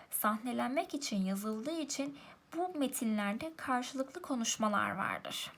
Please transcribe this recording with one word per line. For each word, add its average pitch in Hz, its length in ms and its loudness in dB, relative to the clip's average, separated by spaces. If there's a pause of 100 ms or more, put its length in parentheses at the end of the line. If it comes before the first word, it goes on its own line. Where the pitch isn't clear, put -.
(100)
sahnelenmek 240 840 0
için 285 220 -2
yazıldığı 214 640 0
için 285 380 -4 (380)
bu 349 220 0
metinlerde 233 800 2
karşılıklı 262 640 -2
konuşmalar 220 680 2
vardır. - 680 -2